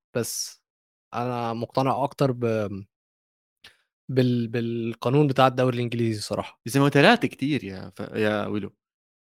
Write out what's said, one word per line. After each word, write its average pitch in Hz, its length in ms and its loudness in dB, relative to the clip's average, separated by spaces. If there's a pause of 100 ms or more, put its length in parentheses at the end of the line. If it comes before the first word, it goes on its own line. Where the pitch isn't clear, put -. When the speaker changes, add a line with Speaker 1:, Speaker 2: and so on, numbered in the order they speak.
(160)
Speaker 1:
بس - 460 -8 (520)
أنا 120 380 -4
مقتنع 120 520 -2
أكتر 139 280 0
ب-، 107 520 -4 (1300)
بال-، 123 380 2
بالقانون 117 800 0
بتاع 135 200 4
الدوري 127 300 2
الإنجليزي 117 440 -2
صراحة. - 460 -6
Speaker 2:
يا 117 60 -10
زلمة، 139 160 4
تلاتة 151 400 6
كتير 135 360 -4
يا 98 320 -12
ف-، - 40 -10
يا 104 460 -2
ويلو. 101 280 -6 (520)